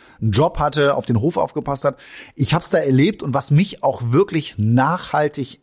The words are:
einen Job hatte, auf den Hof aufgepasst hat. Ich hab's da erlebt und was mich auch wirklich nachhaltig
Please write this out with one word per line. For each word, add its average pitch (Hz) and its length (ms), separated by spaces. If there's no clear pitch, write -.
einen 113 100
Job 147 300
hatte, 143 340
auf 127 120
den 113 140
Hof 156 160
aufgepasst 147 480
hat. 139 120
Ich 143 180
hab's - 160
da 180 80
erlebt 143 440
und 127 120
was 139 160
mich 160 320
auch 139 180
wirklich 156 460
nachhaltig 143 1040